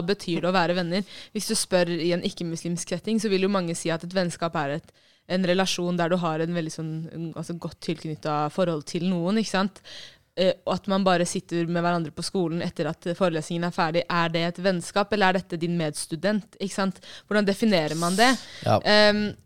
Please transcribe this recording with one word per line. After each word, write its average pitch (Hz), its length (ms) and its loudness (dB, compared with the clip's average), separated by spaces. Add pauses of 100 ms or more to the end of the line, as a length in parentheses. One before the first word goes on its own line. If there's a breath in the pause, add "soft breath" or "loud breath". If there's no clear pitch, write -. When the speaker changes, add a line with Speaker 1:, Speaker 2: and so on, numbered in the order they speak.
Speaker 1:
betyr 175 400 -2
det - 20 2
å 185 80 2
være 175 220 4
venner? 180 260 -2 (320 loud breath)
Hvis 208 140 -4
du 220 80 0
spør 175 340 2
i 170 240 0
en 175 80 -4
ikke-muslimsk 170 720 -4
setting, 220 240 0
så 220 80 0
vil 190 160 2
jo 196 80 0
mange 175 240 -2
si - 160 -4
at 165 140 -4
et 180 100 -12
vennskap 175 400 -2
er 147 220 -2
et, - 160 -16 (340)
en 185 160 0
relasjon 180 540 2
der 170 100 2
du 180 140 2
har 160 180 -2
en 165 160 -2
veldig 160 160 -4
sånn, 160 220 -6 (420)
altså 170 240 -8
godt - 240 -12
tilknyttet 151 680 -4
forhold 170 340 0
til 170 220 -4
noen, 185 320 0
ikke - 160 -2
sant? 196 240 -2 (560 loud breath)
Eh, 180 140 4 (160)
og 185 80 0
at - 100 -8
man 196 160 2
bare 180 240 4
sitter 170 400 -4
med 170 160 0
hverandre 170 320 0
på 175 80 -8
skolen 170 400 -2
etter 170 240 -4
at 165 220 -6 (100)
forelesningen 170 480 0
er 175 80 -2
ferdig. 165 320 2
Er 170 240 2
det 170 160 0
et 175 160 -6
vennskap, 190 500 0
eller 202 200 4
er 185 80 0
dette 175 180 -8
din 170 180 -2
medstudent, 165 880 -2
ikke 196 140 -4
sant? 190 240 -2 (260 loud breath)
Hvordan 202 220 2
definerer 175 500 2
man 175 160 0
det? 226 140 6 (340 loud breath)
Speaker 2:
Ja. - 140 4 (100)
Speaker 1:
Ehm, 208 380 6 (220)